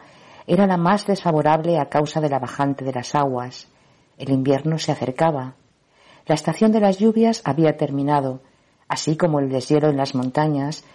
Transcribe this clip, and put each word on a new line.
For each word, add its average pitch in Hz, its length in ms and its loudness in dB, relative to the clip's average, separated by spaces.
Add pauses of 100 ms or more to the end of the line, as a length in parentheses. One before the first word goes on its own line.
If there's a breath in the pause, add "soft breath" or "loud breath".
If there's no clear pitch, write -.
(460 loud breath)
era 190 200 4
la 185 120 0
más 185 280 0
desfavorable 160 720 2
a 143 120 -2
causa 147 320 -2
de 151 80 0
la 139 80 0
bajante 139 440 -4
de 131 120 -4
las 123 200 -6
aguas. 127 540 -4 (480 soft breath)
El 127 140 -8
invierno 139 480 0
se 156 140 -4
acercaba. 131 640 -2 (680 soft breath)
La 160 100 0
estación 196 380 2
de 220 80 2
las 196 180 4
lluvias 226 460 2
había 151 320 2
terminado, 139 640 -2 (480 soft breath)
así - 300 -4
como 156 200 2
el 139 120 -2
deshielo 147 400 2
en 139 80 0
las 135 160 -2
montañas, 143 680 -2 (120 soft breath)